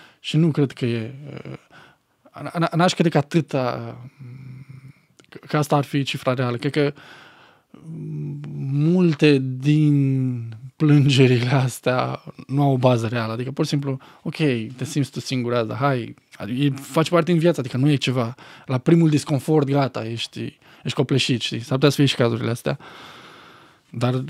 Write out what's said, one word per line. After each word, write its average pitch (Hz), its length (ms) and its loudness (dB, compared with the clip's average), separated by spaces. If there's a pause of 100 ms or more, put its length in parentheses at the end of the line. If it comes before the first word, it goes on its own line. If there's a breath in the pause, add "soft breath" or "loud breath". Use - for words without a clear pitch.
(200 loud breath)
și - 160 -4
nu 165 140 4
cred 139 220 0
că - 140 -6
e, 117 280 -4 (300)
uh, - 960 -20
n-, 147 160 -8
n-, 170 180 0
n-aș 175 180 4
crede 170 140 2
că 160 100 2
atâta, 127 800 -2 (1300 soft breath)
că, - 100 -18 (100)
că - 80 0
asta 151 200 2
ar 143 80 2
fi 143 180 -2
cifra 131 320 -2
reală. 123 220 -2
Cred 139 160 -4
că, 143 200 0 (800 loud breath)
mm, 151 720 -10 (320)
multe 156 640 4
din 131 1160 2 (220)
plângerile 131 760 6
astea 127 720 -2 (240)
nu 139 160 0
au 143 100 4
o 127 60 2
bază 123 280 4
reală. 113 260 -4
Adică, 123 180 -8
pur 147 140 -2
și 147 60 -6
simplu, 139 280 -4 (240 loud breath)
ok, 165 140 -8 (400)
te - 80 -8
simți - 260 -2
tu - 100 -10
singur 120 340 -4
azi, 117 140 0
dar 113 80 -8
hai, 120 380 -2 (320)
e, 131 240 0
faci 139 380 -2
parte 170 220 2
din 170 100 2
viață, 160 200 2
adică 123 160 -6
nu 139 140 2
e 147 40 2
ceva. 127 400 -2 (320 loud breath)
La 131 120 -2
primul 165 300 4
disconfort, 147 580 0
gata, 131 400 -2
ești, 113 520 -10 (260 loud breath)
ești 143 120 -8
copleșit, 131 440 0
știi? 120 200 -6
S-ar 117 140 -6
putea 139 140 4
să 139 80 2
fie 147 80 4
și 135 100 2
cazurile 117 360 0
astea. 139 280 -4 (1120 loud breath)
Dar, 123 380 -2